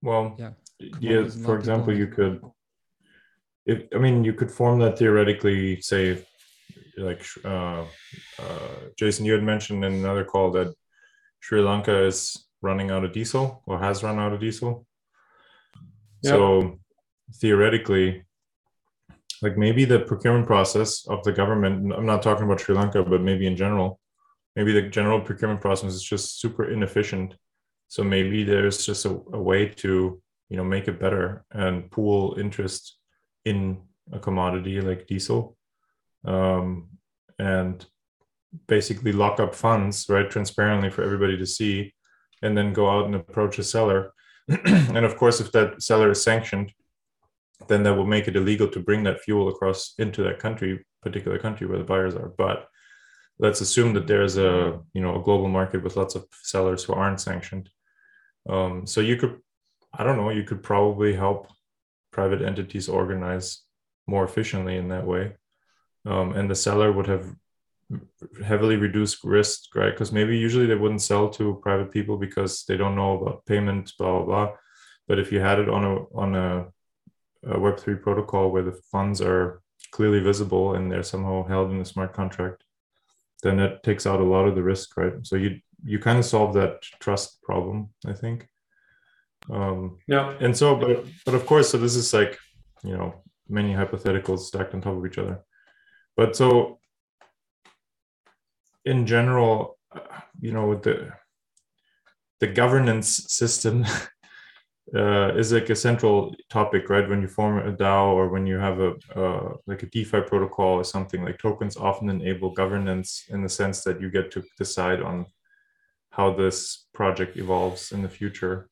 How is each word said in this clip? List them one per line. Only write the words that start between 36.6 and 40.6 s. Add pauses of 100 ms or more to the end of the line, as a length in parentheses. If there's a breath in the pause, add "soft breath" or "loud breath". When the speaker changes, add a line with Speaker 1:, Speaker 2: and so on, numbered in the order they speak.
Speaker 1:
and (840)
basically
lock
up
funds,
right,
transparently